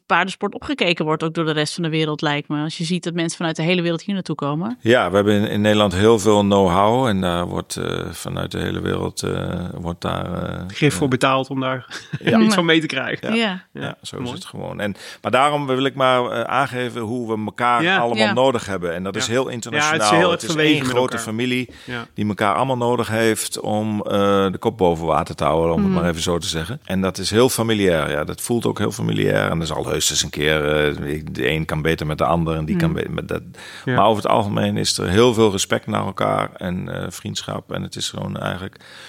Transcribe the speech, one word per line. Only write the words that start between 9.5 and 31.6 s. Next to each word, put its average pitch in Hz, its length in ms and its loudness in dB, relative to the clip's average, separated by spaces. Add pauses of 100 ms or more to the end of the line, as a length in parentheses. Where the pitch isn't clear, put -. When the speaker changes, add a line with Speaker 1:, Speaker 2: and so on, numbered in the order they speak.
Speaker 2:
wordt 87 280 -8
daar, 90 420 -4
eh, 87 240 -8
Speaker 3:
Gif 143 260 0
voor - 100 -2
Speaker 2:
eh, 139 60 2
Speaker 3:
betaald 135 400 0
om 135 100 -6
daar 131 260 -4 (220)
<laughs> - 160 -10
Speaker 2:
Ja. 226 160 4
Speaker 3:
iets 220 160 4
van 180 100 2
mee 165 160 4
te 151 60 -4
krijgen. 135 480 -4
Speaker 2:
Ja. - 0 -
Speaker 1:
Ja. 202 380 -2
Speaker 2:
Ja, 139 80 -10
Speaker 3:
Ja, 139 200 -8
Speaker 2:
zo - 140 -14
is - 80 -8
Speaker 3:
mooi. 123 120 -6
Speaker 2:
het 185 100 -14
gewoon. 90 340 -10
En, 101 160 -4 (260)
maar 107 100 -2
daarom 143 360 4
wil 131 180 2
ik 131 100 -2
maar, 127 360 4
eh, 117 100 -2
aangeven 123 600 -2
hoe 113 360 -2
we 107 80 -4
elkaar 120 380 0
Speaker 3:
Ja. 185 140 2
Speaker 2:
allemaal 117 300 2
Speaker 1:
Ja. - 60 0
Speaker 2:
nodig 123 320 2
hebben. 87 280 -4
En 90 100 -6
dat 95 100 -4
Speaker 3:
Ja. 107 80 -4
Speaker 2:
is 131 60 -4
heel 127 200 0
internationaal. 147 500 -2
Speaker 3:
Ja, 107 60 0
het 104 100 4
is - 60 6
heel 175 120 4
Speaker 2:
Het 170 100 -2
is 113 60 -8
Speaker 3:
verweven 156 260 2
Speaker 2:
één 147 100 0
Speaker 3:
met 127 80 -2
Speaker 2:
grote 123 200 2
Speaker 3:
elkaar. 117 140 -6
Speaker 2:
familie 123 440 -2 (160)
Speaker 3:
Ja. 120 280 -8
Speaker 2:
die 104 140 -2
elkaar 101 280 2
allemaal 127 220 0
nodig 120 300 0
heeft 113 520 0
om, 107 340 -2
eh, 101 580 2
de 90 80 -6
kop 113 180 -2
boven 85 280 2
water 78 300 0
te - 80 -4
houden, 82 300 4
om 82 80 2
het 98 100 2
Speaker 1:
Mhm. 92 100 2
Speaker 2:
maar 87 80 2
even 82 120 -2
zo 85 160 0
te 85 100 -6
zeggen. 82 380 -6
En 95 160 -2
dat 92 160 0
is 92 120 -4
heel 117 200 6
familiair. 95 600 2
Ja, 73 120 -2
dat 87 180 -8
voelt 120 240 -2
ook 110 120 0
heel 107 140 -2
familiair. 104 600 0
En 82 80 0
er 82 80 -2
zal - 200 -4
heus 76 220 0
eens 73 140 -2
een 76 60 -6
keer, 76 460 0
eh, 76 380 0
ik, 78 220 -8
de 64 140 0
een 80 160 0